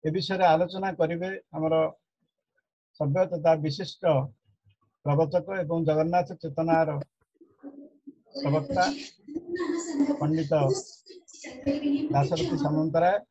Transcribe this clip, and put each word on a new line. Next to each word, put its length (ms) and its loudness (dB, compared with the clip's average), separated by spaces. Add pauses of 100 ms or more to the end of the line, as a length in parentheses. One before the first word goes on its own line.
ଏ 60 0
ବିଷୟରେ 340 0
ଆଲୋଚନା 500 4
କରିବେ 360 -2 (200)
ଆମର 300 0 (1200)
ସଭ୍ୟ 260 2
ତଥା 300 2
ବିଶିଷ୍ଟ 580 -2 (920)
ପ୍ରବଚକ 520 0
ଏବଂ 280 -2
ଜଗନ୍ନାଥ 520 0
ଚେତନାର 600 0 (1400)
ପ୍ରବକ୍ତା 520 0 (1300)
ପଣ୍ଡିତ 480 0 (1500)
ଦାଶରଥୀ 500 0
ସାମନ୍ତରାୟ 600 2 (120)